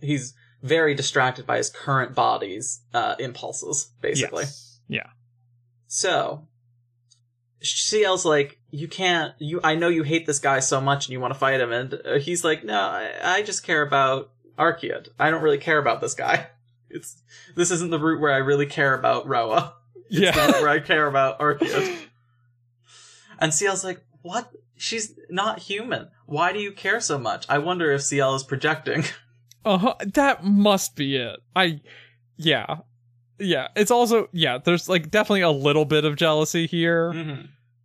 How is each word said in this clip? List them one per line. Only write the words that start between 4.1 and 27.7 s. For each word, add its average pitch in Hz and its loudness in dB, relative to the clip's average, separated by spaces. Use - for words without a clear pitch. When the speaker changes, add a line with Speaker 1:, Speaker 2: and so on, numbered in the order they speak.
Speaker 2:
Yes. - -14
Yeah. 139 -6
Speaker 1:
So, 151 -2
C - 0
L's 185 2
like, 147 2
"You 156 -8
can't, 175 -2
you, 156 -6
I 156 2
know 170 2
you 165 2
hate 160 -2
this 147 -2
guy 135 2
so 135 0
much 139 0
and 131 -12
you 127 -6
wanna 127 -4
fight 135 0
him," 120 0
and, 131 -4
uh, 135 0
he's 170 -2
like, 156 0
"No, 104 -2
I, - -2
I 190 0
just 202 -8
care 156 0
about 135 0
Archaeid. 165 -2
I 151 2
don't 160 -2
really 147 4
care 156 0
about - 2
this - -4
guy. - -2
It's, - -16
this 175 0
isn't 170 -2
the 165 -2
route 156 0
where 147 2
I 135 4
really 143 2
care 139 0
about 127 0
Roa. 127 0
It's 196 0
Speaker 2:
Yeah. 185 4
Speaker 1:
the 622 2
route 170 2
where 147 4
I 151 2
care 156 2
about 135 2
Speaker 2:
<laughs> - -12
Speaker 1:
Archaeid." 349 0
And 156 0
C 202 0
L's 190 0
like, 185 -8
"What? 202 -6
She's - -6
not 202 -2
human. 196 -8
Why 165 0
do 208 -6
you 202 -6
care 202 -2
so 151 -2
much?" 107 -6
I 143 2
wonder 170 0